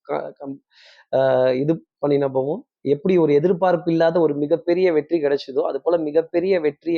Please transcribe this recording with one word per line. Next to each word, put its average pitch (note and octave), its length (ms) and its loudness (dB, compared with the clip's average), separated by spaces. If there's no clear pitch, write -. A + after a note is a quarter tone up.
க-, D3 340 -8
கம்-, C#3 260 -14
ஆஹ், C3 420 2
இது D3 180 0
பண்ணின C#3+ 300 0
போவோம். C#3 320 -4
எப்படி D3 340 0
ஒரு D#3 180 4
எதிர்பார்ப்பு E3+ 560 0
இல்லாத E3 300 2
ஒரு D3 140 2
மிகப்பெரிய E3 580 0
வெற்றி D3+ 260 0
கிடைச்சதோ, C#3+ 440 -2
அது C#3+ 200 -4
போல E3+ 140 0
மிகப்பெரிய E3 640 -2
வெற்றி D3+ 380 -4